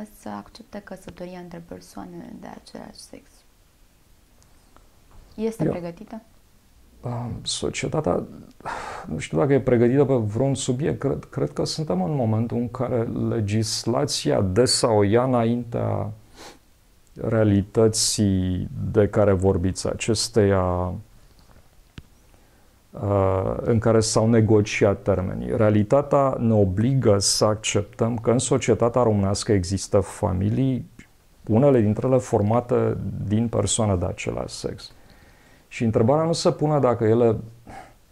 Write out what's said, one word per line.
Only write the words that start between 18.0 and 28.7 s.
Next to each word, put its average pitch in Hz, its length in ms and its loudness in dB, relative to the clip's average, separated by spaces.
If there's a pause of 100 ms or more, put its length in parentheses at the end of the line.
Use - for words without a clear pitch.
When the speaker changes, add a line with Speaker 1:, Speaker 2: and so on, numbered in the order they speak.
Speaker 2:
de 104 160 4
care 104 260 2
vorbiți, 92 540 0
acesteia, 92 1080 0 (2000)
uh, 95 720 0
în 117 180 2
care 113 200 4
s-au 110 300 2
negociat 107 720 4
termenii. 104 560 -2
Realitatea 135 840 2
ne 113 140 2
obligă 107 680 4
să - 260 0
acceptăm 110 720 -2
că 117 140 0
în 117 80 2
societatea 120 600 2